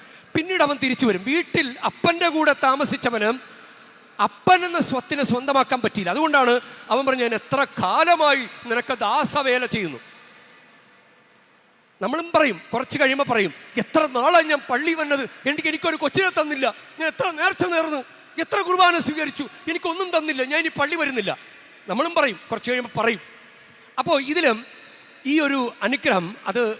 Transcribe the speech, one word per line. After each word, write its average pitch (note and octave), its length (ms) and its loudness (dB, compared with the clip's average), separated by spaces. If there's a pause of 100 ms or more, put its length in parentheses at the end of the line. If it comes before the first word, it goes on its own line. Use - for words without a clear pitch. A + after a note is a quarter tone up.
(340)
പിന്നീട് E4+ 320 0
അവൻ C#4+ 180 0
തിരിച്ചു C4 240 0
വരും. F#3 220 0
വീട്ടിൽ D#4+ 360 0 (220)
അപ്പൻ്റെ E4+ 480 0
കൂടെ D4+ 160 4 (140)
താമസിച്ചവന് B3 640 0 (960)
അപ്പൻ F4+ 400 4
എന്ന F4 120 -2 (100)
സ്വത്തിനെ C4+ 420 -4
സ്വന്തമാക്കാൻ C4 540 2
പറ്റിയില്ല. G3 300 -2
അതുകൊണ്ടാണ് C#4 380 4 (400)
അവൻ C4 140 4
പറഞ്ഞത്, C4 200 0
"ഞാൻ A#3 120 -2
എത്ര C4 220 -2 (200)
കാലമായി D4 600 4 (280)
നിനക്ക് A#3+ 240 -2 (100)
ദാസവേല B3+ 600 0 (100)
ചെയ്യുന്നു." D#3+ 260 -4 (2000)
നമ്മളും E4 320 -4
പറയും, C4+ 240 2 (140)
കുറച്ച് B3+ 280 -4
കഴിയുമ്പോൾ C4+ 320 0
പറയും, G#3+ 200 0 (300)
"എത്ര D#4 200 0 (140)
നാളായി D#4+ 360 4
ഞാൻ D4 80 2 (100)
പള്ളി D4+ 300 0
വന്നത്, C#4+ 240 -2 (260)
എനിക്ക്, D#4 220 -2
എനിക്കൊരു D#4+ 300 -2
കൊച്ചിനെ F#4 360 0
തന്നില്ല, D4 280 -2 (320)
ഞാൻ D#4+ 140 -2
എത്ര - 140 -2 (120)
നേർച്ച F#4 260 0 (100)
നേർന്നു, D#4+ 260 -2 (440)
എത്ര G4+ 140 -2 (100)
കുർബാന F4+ 380 4
സ്വീകരിച്ചു, D4+ 400 -6 (240)
എനിക്കൊന്നും F4 460 -4
തന്നില്ല, D#4 260 -2 (100)
ഞാൻ D#4+ 120 2
ഇനി D#4+ 160 -4
പള്ളി D4+ 220 -2
വരുന്നില്ല." A3+ 300 -2 (580)
നമ്മളും D4 280 -2
പറയും, B3 200 0 (120)
കുറച്ച് A3+ 200 -6
കഴിയുമ്പോൾ B3 300 -4
പറയും. A3+ 220 0 (800)
അപ്പോൾ D4+ 160 0 (160)
ഇതിലും D4 260 2 (720)
ഈ - 20 4 (120)
ഒരു C#4 140 0 (260)
അനുഗ്രഹം, G#3+ 420 0 (220)
അത് A#3+ 120 -2 (180)